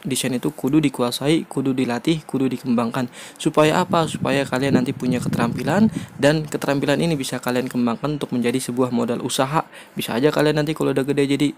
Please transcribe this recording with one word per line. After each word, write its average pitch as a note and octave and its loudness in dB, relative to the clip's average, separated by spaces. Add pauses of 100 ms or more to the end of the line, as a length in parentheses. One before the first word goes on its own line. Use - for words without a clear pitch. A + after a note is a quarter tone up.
desain B2+ -2
itu - -4
kudu C3+ 0
dikuasai, C3+ 0
kudu C3+ -2
dilatih, B2+ 0
kudu C3+ 0
dikembangkan. B2 -2 (320)
Supaya D#3 4
apa? E3+ 2
Supaya C#3 -2
kalian C3 0
nanti - 0
punya B2 -2
keterampilan, B2+ 0 (320)
dan D3+ 4
keterampilan C#3+ 0
ini E3 0
bisa C3 -6
kalian B2+ -2
kembangkan B2 -2
untuk - -6
menjadi A#2+ 0
sebuah B2 -2
modal A#2+ 0
usaha. C3+ 0 (280)
Bisa - -4
aja C#3+ 4
kalian D3+ 2
nanti D#3 -2
kalau C#3+ -2
udah C#3 0
gede C#3 0
jadi C#3 2 (100)